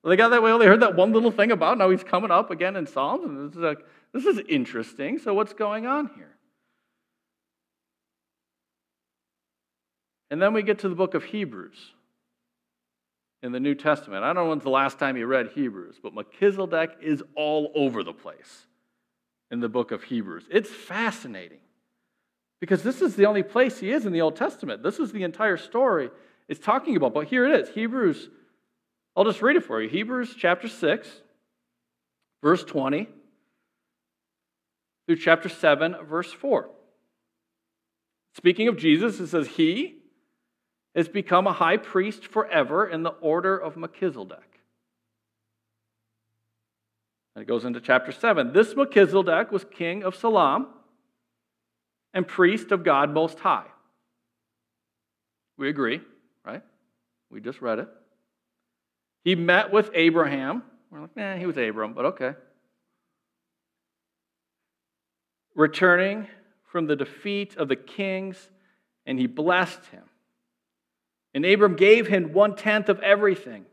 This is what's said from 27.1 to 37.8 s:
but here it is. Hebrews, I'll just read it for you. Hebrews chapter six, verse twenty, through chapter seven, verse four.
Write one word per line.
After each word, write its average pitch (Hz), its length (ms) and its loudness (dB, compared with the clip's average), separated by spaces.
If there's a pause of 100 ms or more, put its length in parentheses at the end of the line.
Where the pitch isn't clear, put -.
but 151 140 -2
here 254 180 2
it 269 160 6
is. - 140 -6
Hebrews, 220 560 -2 (840)
I'll 202 100 4
just 196 180 0
read 277 140 4
it - 80 2
for 110 180 -4
you. 110 60 -6
Hebrews 226 500 -6
chapter 180 300 0
six, 170 400 -2 (1300)
verse 170 240 2
twenty, 143 440 -4 (2000)
through 165 100 2
chapter 165 320 2
seven, 160 480 0 (120)
verse 165 240 -8
four. - 380 -2 (1700)